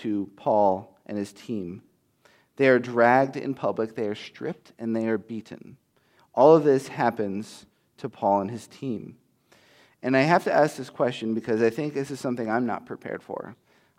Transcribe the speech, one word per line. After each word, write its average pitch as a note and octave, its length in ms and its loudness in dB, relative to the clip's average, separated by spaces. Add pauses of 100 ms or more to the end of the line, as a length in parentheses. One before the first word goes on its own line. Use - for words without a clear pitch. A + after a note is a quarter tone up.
to G#2 360 -4
Paul G2+ 680 0
and G#2 140 -10
his G2+ 160 -8
team. G2 480 -10 (720)
They C#3 120 4
are B2+ 100 6
dragged B2 580 4
in - 160 -6
public, A2 420 -4
they A2+ 120 -4
are G#2 80 -4
stripped, - 640 -12
and A2+ 180 -4
they A2+ 120 -2
are A2 100 0
beaten. - 580 -14 (580)
All D3 220 8
of D3 80 2
this C#3 240 4
happens G#2+ 800 -4 (320)
to C3+ 100 -10
Paul G2+ 320 0
and G2 100 -6
his A#2 160 -14
team. - 520 -12 (840)
And C3 140 0
I C3 60 4
have F3 220 2
to F#3+ 80 -2
ask D3+ 240 2
this B2+ 120 -12
question B2 460 -4
because A2+ 260 -2
I A#2 80 4
think D3 240 -4
this C3+ 180 -6
is C3+ 100 -10
something B2 300 -4
I'm A#2+ 140 0
not G2+ 220 -6
prepared - 360 -12
for. - 320 -14 (440)